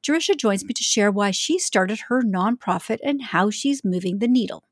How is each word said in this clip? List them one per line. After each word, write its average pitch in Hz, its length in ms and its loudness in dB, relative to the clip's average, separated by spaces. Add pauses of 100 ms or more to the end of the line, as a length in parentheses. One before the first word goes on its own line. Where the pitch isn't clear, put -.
Jerusha 330 320 2
joins 202 300 0
me 240 80 -8
to - 100 -4
share 208 260 2
why 202 220 0
she 302 260 0
started 208 440 0
her 254 200 0
nonprofit 202 800 -2
and 285 180 0
how 202 280 0
she's 277 360 -2
moving 180 340 -2
the 240 80 2
needle. 247 440 0